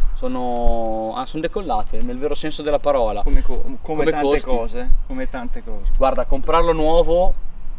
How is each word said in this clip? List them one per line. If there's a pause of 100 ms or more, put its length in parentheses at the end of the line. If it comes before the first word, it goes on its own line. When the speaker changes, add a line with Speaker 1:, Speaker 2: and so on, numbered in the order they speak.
(140)
Speaker 1:
sono,
ah,
sono
decollate,
nel
vero
senso
della
parola.
Speaker 2:
Come
co-,
come
Speaker 1:
Come
Speaker 2:
tante
Speaker 1:
costi.
Speaker 2:
cose, (160)
come
tante
cose.
Speaker 1:
Guarda,
comprarlo
nuovo (460)